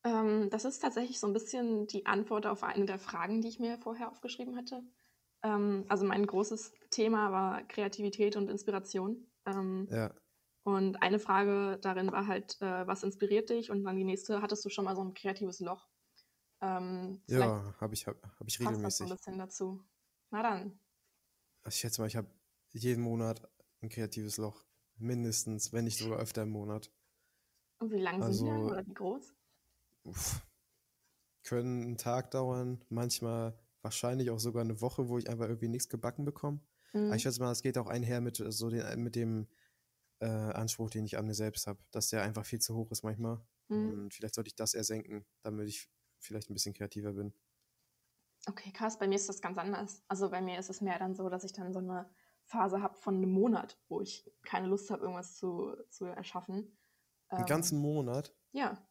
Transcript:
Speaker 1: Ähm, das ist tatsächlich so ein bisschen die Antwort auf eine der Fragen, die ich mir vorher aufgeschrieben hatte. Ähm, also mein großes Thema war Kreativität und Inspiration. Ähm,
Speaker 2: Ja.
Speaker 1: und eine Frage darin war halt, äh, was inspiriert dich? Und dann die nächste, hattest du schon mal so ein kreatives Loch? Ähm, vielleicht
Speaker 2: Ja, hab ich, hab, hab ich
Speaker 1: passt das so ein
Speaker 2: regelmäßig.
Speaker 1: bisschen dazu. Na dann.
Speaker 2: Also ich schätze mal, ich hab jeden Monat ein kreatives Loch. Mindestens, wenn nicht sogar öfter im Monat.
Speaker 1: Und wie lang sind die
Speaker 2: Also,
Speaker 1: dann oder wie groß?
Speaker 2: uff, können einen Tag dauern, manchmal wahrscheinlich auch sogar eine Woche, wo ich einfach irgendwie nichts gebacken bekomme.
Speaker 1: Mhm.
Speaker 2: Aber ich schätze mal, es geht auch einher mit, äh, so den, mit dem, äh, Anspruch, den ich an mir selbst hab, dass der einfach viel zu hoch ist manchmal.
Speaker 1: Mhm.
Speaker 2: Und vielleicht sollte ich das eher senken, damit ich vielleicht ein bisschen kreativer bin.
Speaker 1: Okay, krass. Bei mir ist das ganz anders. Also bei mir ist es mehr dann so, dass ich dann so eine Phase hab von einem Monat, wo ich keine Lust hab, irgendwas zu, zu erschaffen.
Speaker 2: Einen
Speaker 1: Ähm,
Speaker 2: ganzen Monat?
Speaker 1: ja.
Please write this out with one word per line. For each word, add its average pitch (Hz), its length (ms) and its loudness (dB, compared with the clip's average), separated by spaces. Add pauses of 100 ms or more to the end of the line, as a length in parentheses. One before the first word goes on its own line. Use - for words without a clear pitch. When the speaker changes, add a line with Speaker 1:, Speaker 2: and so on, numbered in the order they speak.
Speaker 1:
Ähm, 220 460 6
das 220 160 0
ist 269 140 -2
tatsächlich 247 400 0
so 208 80 2
ein 196 60 4
bisschen 220 540 2
die 202 180 -4
Antwort 214 400 2
auf 208 180 0
eine - 220 2
der 196 140 -2
Fragen, 190 420 0
die 226 60 0
ich 226 120 -8
mir 233 180 0
vorher 226 340 -6
aufgeschrieben 247 460 -8
hatte. 247 260 -8 (600)
Ähm, 202 460 2
also 202 160 4
mein 202 220 4
großes 208 460 0 (160)
Thema 214 420 4
war 190 360 2
Kreativität 208 680 2
und 202 140 2
Inspiration. 196 800 -2 (180)
Ähm, 190 440 0
Speaker 2:
Ja. 113 240 0 (500)
Speaker 1:
und 190 400 4
eine 196 160 6
Frage 202 600 4
darin 190 300 2
war 202 160 0
halt, 196 340 -2
äh, 185 260 0
was 190 160 -2
inspiriert 202 460 4
dich? 233 220 0
Und 202 140 0
dann 190 120 0
die 190 80 2
nächste, 196 360 0
hattest 208 240 0
du 202 40 -2
schon 196 160 -2
mal 190 100 0
so 190 80 -2
ein 185 120 -4
kreatives 190 460 -4
Loch? 185 280 -4 (720)
Ähm, 185 680 -2
vielleicht 120 260 6
Speaker 2:
Ja, 104 220 -6
hab 107 140 -2
ich, - 140 -6
hab, - 140 -8 (180)
hab 107 80 -12
ich - 140 -4
Speaker 1:
passt 214 220 0
das 196 140 0
so 185 80 -2
ein 180 40 -6
Speaker 2:
regelmäßig. 185 60 -4
Speaker 1:
bisschen 190 220 -10
dazu. 190 460 -6 (480)
Na 214 120 -2
dann. 196 360 -2 (840)
Speaker 2:
Also - 120 -6
ich - 60 0
schätze 117 200 -2
mal, 110 60 2
ich 107 80 -4
hab 110 120 -2 (440)
jeden 120 320 0
Monat 113 460 0 (320)
ein 113 80 -8
kreatives 107 480 -4
Loch. 107 280 -6 (300)
Mindestens, 113 800 -2
wenn 117 120 2
nicht 113 120 0
sogar 110 220 -2
öfter 110 240 -2
im 107 80 -2
Monat. 107 400 -6 (840)
Speaker 1:
Und 226 140 -2
wie 202 80 2
lang 185 240 2
sind 208 160 4
die - 40 2
Speaker 2:
Also, 220 60 2
Speaker 1:
dann 220 160 2
oder 190 220 0
wie 190 80 -12
groß? 208 400 -4 (680)
Speaker 2:
uff, - 360 -4 (1000)
können 123 400 0
einen 120 140 -4
Tag 127 340 -2
dauern, 127 580 0
manchmal 117 680 0 (240)
wahrscheinlich 123 500 0
auch 113 80 0
sogar 117 240 0
eine 110 180 0
Woche, 123 280 0
wo 120 80 0
ich 117 120 -2
einfach 113 180 -2
irgendwie 113 220 -2
nichts 120 200 -2
gebacken 123 360 -2
bekomme. 147 360 -4 (320)
Speaker 1:
Mhm. 208 160 2
Speaker 2:
Aber 208 80 4
ich - 60 2
schätze 123 180 2
mal, 123 100 4
es 120 100 0
geht 131 160 2
auch 113 100 0
einher 120 340 2
mit, 117 180 -2
äh, 110 120 -2
so 113 180 0
den, 117 340 0
mit 117 120 -2
dem, 113 320 2 (760)
äh, 113 60 0
Anspruch, 110 640 0
den 110 140 -2
ich - 120 -4
an 107 100 -2
mir 104 80 -2
selbst 107 320 -2
hab, 101 120 -6 (120)
dass 110 180 0
der 110 140 2
einfach 107 220 -2
viel 113 160 -4
zu 113 140 0
hoch 113 160 -4
ist - 120 -6
manchmal. 113 380 -2 (280)
Speaker 1:
Mhm. 214 340 0
Speaker 2:
Und 101 100 -10
vielleicht - 220 -6
sollte 107 140 -4
ich - 60 -16
das 113 200 0
eher 110 100 -2
senken, 107 400 -6 (180)
damit 107 260 -4
ich - 200 -10 (300)
vielleicht 107 300 -8
ein 101 60 -6
bisschen 98 180 -2
kreativer 104 400 -6
bin. 101 200 -6 (1120)
Speaker 1:
Okay, 196 240 -10
krass. - 280 -4
Bei 196 80 2
mir 196 80 4
ist 196 140 0
das 196 120 -8
ganz 185 160 -4
anders. 196 500 -4
Also 190 220 0
bei 185 120 0
mir 185 180 -2
ist 190 100 -8
es 196 120 -6
mehr 185 180 0
dann 185 160 -2
so, 190 140 -2
dass 185 140 -4
ich 185 100 -10
dann 185 200 -6
so 185 60 -2
eine 180 300 -4 (340)
Phase 196 380 2
hab - 160 -2
von 190 180 0
einem 190 160 4
Monat, 208 560 4
wo - 140 -2
ich - 280 -8 (140)
keine 185 240 -2
Lust 202 240 2
hab, 196 100 -2
irgendwas 180 360 -6
zu, - 380 -2 (140)
zu - 160 -8
erschaffen. 185 720 -6 (600)
Speaker 2:
Einen 113 80 2
Speaker 1:
Ähm, - 0 -
Speaker 2:
ganzen 156 340 2
Monat? 143 560 0 (180)
Speaker 1:
ja. 247 380 -2